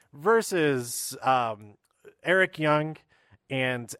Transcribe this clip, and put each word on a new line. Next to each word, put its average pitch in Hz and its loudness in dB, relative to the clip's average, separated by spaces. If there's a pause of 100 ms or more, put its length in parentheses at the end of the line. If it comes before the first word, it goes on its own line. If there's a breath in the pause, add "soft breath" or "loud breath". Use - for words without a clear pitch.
(140 soft breath)
versus, 147 0
um, 110 -2 (480)
Eric 185 0
Young 151 0 (520 soft breath)
and 127 -4